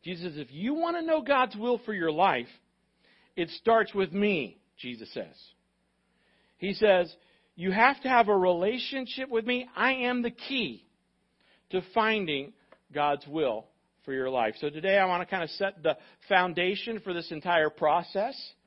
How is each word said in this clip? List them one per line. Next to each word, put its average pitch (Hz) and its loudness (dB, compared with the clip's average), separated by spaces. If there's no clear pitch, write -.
Jesus 170 -10
says, 156 -10
"If 143 -12
you 202 -4
want 339 -2
to 339 -6
know 320 0
God's 254 2
will 233 -2
for 220 -8
your 170 -2
life, 151 2
it 165 -2
starts 220 2
with 185 -2
me," 190 0
Jesus 120 -12
says. 104 -10
He 196 -6
says, 190 4
"You 185 -2
have 247 4
to 254 -4
have 240 6
a 202 4
relationship 226 -2
with 226 -2
me. 247 -2
I 240 2
am 247 -2
the 240 -2
key 208 -8
to 185 -2
finding 202 0
God's 147 0
will 139 -2
for 139 -8
your 131 -2
life." 120 0
So 147 -4
today 170 0
I 190 4
wanna 180 0
kinda 180 -4
set 196 -6
the 156 0
foundation 185 0
for 190 -8
this 170 -8
entire 160 2
process. 175 0